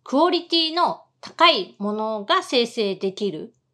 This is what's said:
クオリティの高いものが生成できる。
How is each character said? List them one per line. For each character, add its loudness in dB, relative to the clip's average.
ク 0
オ 4
リ -2
テ 0
ィ -10
の 0
高 2
い -2
も -6
の -6
が 0
生 2
成 -4
で -4
き -4
る。 -12